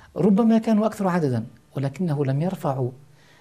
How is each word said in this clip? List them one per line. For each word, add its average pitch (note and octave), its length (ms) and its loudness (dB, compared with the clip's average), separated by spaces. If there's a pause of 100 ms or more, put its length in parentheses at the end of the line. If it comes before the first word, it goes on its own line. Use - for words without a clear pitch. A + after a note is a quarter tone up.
(160)
ربما A3 420 4
كانوا A3 280 2
أكثر G#3 220 -4
عددا، C#3 380 0 (300)
ولكنه C#3+ 500 -2
لم C3+ 160 0
يرفعوا C#3 500 -4 (500)